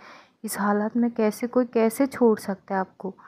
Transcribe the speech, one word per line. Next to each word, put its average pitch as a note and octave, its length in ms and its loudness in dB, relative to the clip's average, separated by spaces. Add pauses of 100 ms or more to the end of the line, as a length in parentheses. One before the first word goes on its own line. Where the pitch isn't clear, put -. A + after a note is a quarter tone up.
(440)
इस - 160 -6
हालत G#3 380 0
में A#3 140 2
कैसे, A3 360 0
कोई B3 180 2
कैसे A3+ 400 2
छोड़ A#3 340 2
सकता - 340 -8
है F#3+ 60 0
आपको? F#3+ 360 -8 (120)